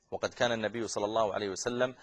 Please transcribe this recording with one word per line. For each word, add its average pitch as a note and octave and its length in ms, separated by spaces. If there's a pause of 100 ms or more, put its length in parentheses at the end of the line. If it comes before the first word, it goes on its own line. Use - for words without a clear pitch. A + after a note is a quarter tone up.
وقد G#2 240
كان A#2+ 180
النبي A2 360
صلى G#2 160
الله G#2+ 300
عليه G#2 140
وسلم B2 540